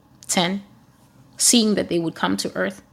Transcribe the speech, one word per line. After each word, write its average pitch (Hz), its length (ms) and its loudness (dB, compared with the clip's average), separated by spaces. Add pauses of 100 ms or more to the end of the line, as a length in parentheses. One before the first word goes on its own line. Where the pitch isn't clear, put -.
(280)
ten, 190 340 0 (720)
seeing 214 380 4
that 190 140 -2
they 170 100 0
would 165 160 -2
come 190 220 0
to - 180 -6
earth 190 260 -4 (120)